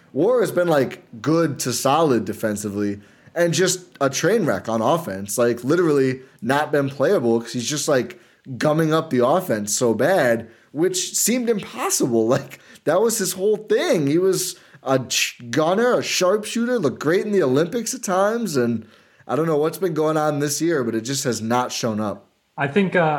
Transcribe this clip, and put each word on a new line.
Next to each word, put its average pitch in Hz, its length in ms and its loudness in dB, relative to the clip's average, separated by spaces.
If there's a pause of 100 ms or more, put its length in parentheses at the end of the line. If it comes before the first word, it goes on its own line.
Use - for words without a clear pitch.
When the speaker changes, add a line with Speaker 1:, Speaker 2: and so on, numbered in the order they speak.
(120)
Speaker 1:
War 220 300 2
has 160 100 0
been, 175 160 0
like, 143 360 0 (180)
good 156 380 0
to 131 120 -2
solid 131 540 2
defensively 101 720 -4 (360)
and 170 180 2
just 185 260 0 (220)
a 139 80 4
train 175 360 0
wreck 101 240 -2
on 113 120 0
offense. 110 560 -2
Like, 120 260 2
literally 143 580 2 (200)
not 139 300 0
been 139 180 0
playable 135 520 2
'cause - 120 -12
he's 117 220 -4
just, 143 120 -4
like, 127 320 0 (380)
gumming 156 360 2
up 160 160 0
the 120 160 4
offense 123 480 0
so 117 200 2
bad, 120 560 2 (220)
which 180 440 -2
seemed 233 340 0
impossible. 170 760 -2
<laughs> 127 100 4
Like, - 220 -10 (240)
that 170 180 2
was 220 160 0
his 175 160 -4
whole 196 240 0
thing. 240 500 0
He 151 120 2
was - 360 0 (280)
a 135 160 2
ch-, - 400 -4 (100)
gunner, 185 480 2
a 131 60 -2
sharpshooter, 214 720 0
looked 135 220 0
great 185 260 0
in 214 60 -4
the 196 100 2
Olympics 165 540 0
at - 80 -12
times, 196 540 0
and 117 280 0 (400)
I 120 120 -4
don't 160 100 0
know 160 100 2
what's 160 200 0
been 175 160 -2
going 156 240 0
on 151 220 0
this 143 220 -2
year, 156 220 0
but 113 100 -2
it 113 80 -2
just 135 220 -4
has 113 180 -2
not 120 300 0
shown 110 300 -2
up. 101 240 -6 (320)
Speaker 2:
I 143 100 -2
think, 185 300 0
uh, 156 220 2